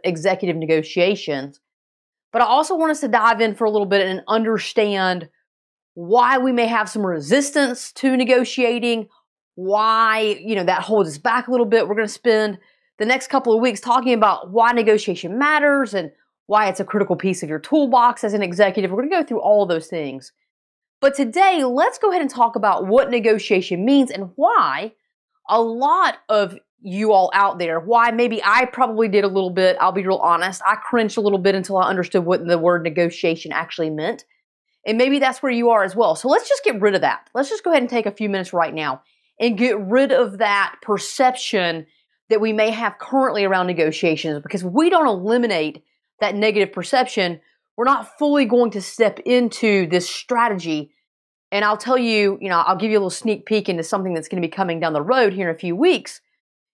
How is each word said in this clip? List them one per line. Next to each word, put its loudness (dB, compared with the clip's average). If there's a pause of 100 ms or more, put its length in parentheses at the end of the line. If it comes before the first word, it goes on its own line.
executive -2
negotiations, -2 (720)
but 0
I 4
also 2
want 0
us -4
to -2
dive 2
in 0
for -2
a 2
little 0
bit 2
and -6
understand -2 (640)
why 2
we 0
may 2
have -2
some -4
resistance -2
to 0
negotiating, 0 (460)
why, 0
you -4
know, -2
that 0
holds 2
us -12
back -2
a -8
little 2
bit. 2
We're -4
gonna -2
spend 0 (420)
the -2
next 0
couple 2
of 4
weeks 0
talking 2
about 2
why 4
negotiation 0
matters 2
and -6 (340)
why 2
it's -4
a -6
critical 0
piece -2
of -8
your -6
toolbox 2
as -2
an -2
executive. 0
We're -2
gonna 0
go -6
through -4
all 4
of 0
those -2
things. -10 (720)
But 2
today, 2
let's 0
go 0
ahead 0
and -2
talk 0
about 0
what 4
negotiation 0
means 4
and -10
why 0 (560)
a 4
lot 0 (100)
of 0 (260)
you 0
all 4
out 2
there, -2
why 2
maybe -2
I 4
probably 0
did 2
a 0
little -2
bit, 2
I'll 4
be -4
real 0
honest, 0
I 2
cringed -2
a -2
little 0
bit 2
until -4
I 2
understood -2
what -2
the 2
word 2
negotiation -2
actually -4
meant. -6 (640)
And 0
maybe 2
that's 0
where -2
you 2
are 4
as -4
well. 2
So -4
let's 2
just 0
get -2
rid 2
of 0
that. -2
Let's -2
just -8
go 0
ahead 4
and -6
take -2
a -2
few -6
minutes -6
right 0
now -6 (360)
and 0
get 0
rid 0
of 0
that 0
perception -2 (440)
that 2
we 0
may 2
have -6
currently 0
around 0
negotiations, -2
because -8
if -6
we 2
don't 2
eliminate -2 (380)
that -2
negative 0
perception, -2 (340)
we're -4
not -2
fully 2
going 2
to -8
step -2
into 2
this -2
strategy. -4 (580)
And 0
I'll 0
tell 0
you, 0
you -8
know, 2
I'll 2
give -2
you 2
a 2
little -2
sneak -6
peek -2
into -2
something -4
that's -8
gonna -4
be -2
coming -4
down -2
the -2
road 2
here -4
in -4
a -14
few -4
weeks. 0 (520)